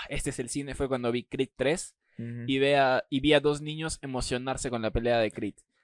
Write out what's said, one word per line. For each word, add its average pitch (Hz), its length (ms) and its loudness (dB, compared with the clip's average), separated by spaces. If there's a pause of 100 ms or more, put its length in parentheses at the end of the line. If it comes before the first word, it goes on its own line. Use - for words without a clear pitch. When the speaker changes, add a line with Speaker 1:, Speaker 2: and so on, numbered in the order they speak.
Speaker 1:
este 143 220 -4
es - 80 -6
el 120 100 -6
cine", 139 280 -6
fue 139 120 -2
cuando 123 220 0
vi 120 140 -2
Creed 131 320 -2
tres 143 400 -2 (220)
Speaker 2:
Ujú. 120 280 -8
Speaker 1:
y 135 140 2
vea, 139 500 4
y 139 80 0
vi 147 160 4
a 143 60 6
dos 147 220 2
niños 156 400 -6
emocionarse 131 680 -4
con 117 120 -2
la 110 100 0
pelea 117 260 2
de 110 140 2
Creed. 107 220 -6 (300)